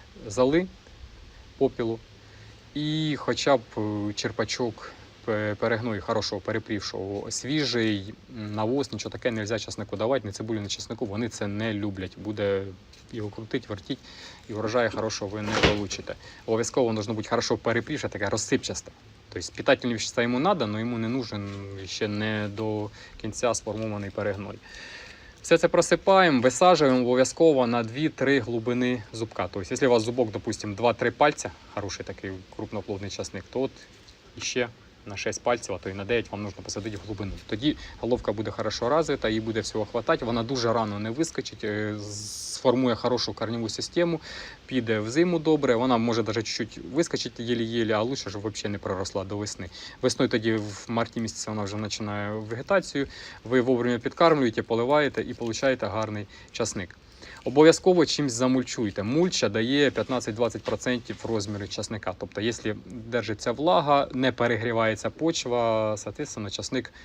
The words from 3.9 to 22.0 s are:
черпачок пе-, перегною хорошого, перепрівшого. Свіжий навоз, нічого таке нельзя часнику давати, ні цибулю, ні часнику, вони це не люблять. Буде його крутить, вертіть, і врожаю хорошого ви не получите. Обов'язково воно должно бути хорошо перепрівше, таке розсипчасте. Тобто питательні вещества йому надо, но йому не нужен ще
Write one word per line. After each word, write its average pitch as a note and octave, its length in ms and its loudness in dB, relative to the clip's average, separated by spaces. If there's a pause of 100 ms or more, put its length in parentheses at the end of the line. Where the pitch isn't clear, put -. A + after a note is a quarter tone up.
черпачок - 800 -4 (320)
пе-, G#2+ 340 -2
перегною A2+ 440 -2
хорошого, A2 380 -2
перепрівшого. G2+ 880 -6
Свіжий A#2 840 0 (220)
навоз, A2 560 -2
нічого A2 200 -6
таке A#2+ 180 -2
нельзя A2 280 -2
часнику - 380 -8
давати, A2+ 300 0
ні G2 60 -8
цибулю, A2 280 -4
ні G2+ 80 -6
часнику, A2+ 380 -6
вони G#2+ 220 -4
це - 180 -6
не G#2+ 280 -2
люблять. F#2+ 440 -6
Буде G2+ 440 0 (500)
його G#2+ 160 -6
крутить, A2 400 -6
вертіть, G#2+ 300 -8 (500)
і A#2 40 -10
врожаю A2 420 2
хорошого G#2 360 -4
ви G#2+ 120 -6
не G#2 100 -4 (160)
получите. G#2 460 -2 (320)
Обов'язково A#2 400 2
воно A2+ 100 2
должно G#2+ 180 -2
бути G#2+ 140 -4
хорошо A#2 280 2
перепрівше, A2+ 520 -2
таке G#2+ 200 -4
розсипчасте. - 640 -2 (420)
Тобто F2+ 240 -8
питательні B2+ 360 2
вещества A#2 300 -2
йому B2 180 2
надо, E3+ 260 2
но G#2 140 -2
йому A#2 180 -4
не A2+ 100 -2
нужен A2 400 -4 (380)
ще G#2+ 220 -4